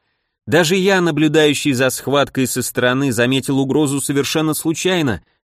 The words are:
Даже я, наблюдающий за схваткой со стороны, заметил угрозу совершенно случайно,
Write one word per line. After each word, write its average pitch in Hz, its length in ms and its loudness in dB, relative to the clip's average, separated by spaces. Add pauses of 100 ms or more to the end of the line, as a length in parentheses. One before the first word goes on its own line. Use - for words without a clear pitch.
(460)
Даже 165 300 2
я, 190 240 2
наблюдающий 151 720 2
за 127 180 0
схваткой 135 560 -2
со 123 160 -4
стороны, 127 500 0
заметил 127 460 0
угрозу 139 420 0
совершенно 151 540 -2
случайно, 165 680 -2 (240)